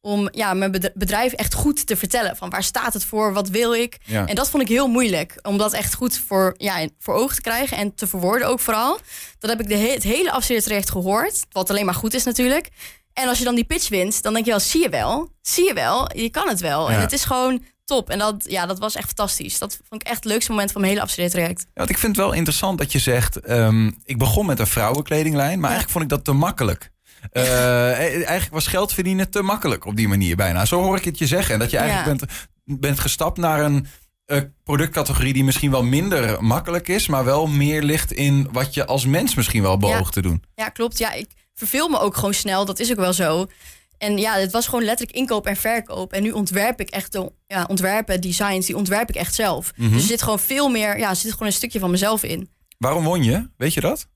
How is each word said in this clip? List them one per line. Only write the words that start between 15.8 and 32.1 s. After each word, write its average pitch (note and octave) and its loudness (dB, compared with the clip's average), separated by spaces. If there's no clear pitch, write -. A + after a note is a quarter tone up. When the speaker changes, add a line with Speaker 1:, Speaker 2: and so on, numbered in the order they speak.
Speaker 1:
je A3+ -2
kan F#4 -2
het G3+ -2
wel." D#3 0
Speaker 2:
Ja. A2+ 2
Speaker 1:
En G#2 2
het - 0
is C#4 -2
gewoon B3+ 0
top. C4 -2
En G3+ -2
dat, G#3+ -2
ja, F3+ -2
dat F#3 -6
was G#3+ -4
echt - -6
fantastisch. - -4
Dat - -6
vond A3 -14
ik - -12
echt A#3+ -4
het - -12
leukste A#3 0
moment G3+ 0
van G3+ -4
mijn G3 2
hele G#3 -2
afstudeertraject. F3 -2
Speaker 2:
Ja, - -12
want - -4
ik - -2
vind G#3+ 0
het F#3+ 2
wel - 0
interessant E3 0
dat D3 -4
je C3+ 2
zegt: B2 0
"Ehm, A2 4
ik C3 -6
begon C3 2
met C#3 0
een G#2+ 0
vrouwenkledinglijn, D3 0
maar D3+ 0
Speaker 1:
Ja. - 0
Speaker 2:
eigenlijk - -2
vond E3 0
ik C3+ -4
dat C#3+ -2
te D3 2
makkelijk." C#3 0
Eh, B2+ 0
Speaker 1:
<laughs> B2 4
Speaker 2:
e-, D#3+ 0
eigenlijk F3 -2
was D#3 -2
geld G3 0
verdienen F#3+ 2
te G3+ 0
makkelijk F#3 0
op G#2+ -4
die A2 4
manier F#2+ 4
bijna. F2+ 2
Zo F3 4
hoor F#3+ 4
ik F#3 -4
het D#3+ -4
je D#3 0
zeggen. F3 2
En G#2+ 2
dat A#2 0
je C3+ 0
eigenlijk D3+ 0